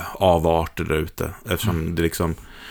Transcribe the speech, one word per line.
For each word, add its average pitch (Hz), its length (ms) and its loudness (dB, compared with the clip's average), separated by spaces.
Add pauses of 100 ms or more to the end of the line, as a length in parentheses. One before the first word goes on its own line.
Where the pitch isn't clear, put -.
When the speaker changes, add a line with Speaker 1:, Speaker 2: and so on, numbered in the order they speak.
(140)
Speaker 1:
avarter 82 720 2
där 78 140 0
ute, 80 320 -4 (180)
eftersom 85 320 0
Speaker 2:
Mm. 85 140 -4
Speaker 1:
det 82 80 0
liksom, 82 320 0 (360)